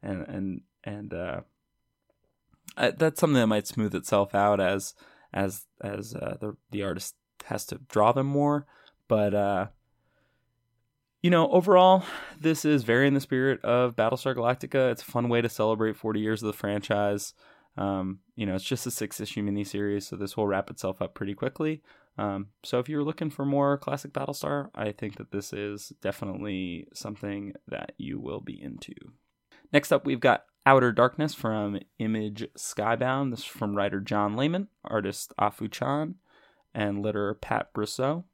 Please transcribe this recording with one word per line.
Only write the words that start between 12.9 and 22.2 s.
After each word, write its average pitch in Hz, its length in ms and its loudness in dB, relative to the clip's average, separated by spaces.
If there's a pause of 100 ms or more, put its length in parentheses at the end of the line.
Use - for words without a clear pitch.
in 139 60 4
the 139 80 4
spirit 135 420 0
of 120 320 2
Battlestar 123 400 0
Galactica. 127 560 0
It's 117 100 -4
a - 100 -16
fun 120 160 0
way 117 140 2
to 117 80 0
celebrate 110 480 0
forty 110 220 -2
years 107 240 0
of 110 40 -2
the 104 60 -2
franchise. 101 800 -2 (440)
Um, 95 420 -2 (160)
you 110 100 -4
know, 95 100 -2
it's 92 80 -4
just - 240 -4
a 120 40 -6
six-issue 107 520 -6
miniseries, 101 600 -4
so - 120 -12
this 98 220 -8
will 107 100 0
wrap 98 220 0
itself 95 320 -6
up 92 140 -6
pretty 101 180 -6
quickly. 156 480 -4 (360)
Um, 101 300 -4 (160)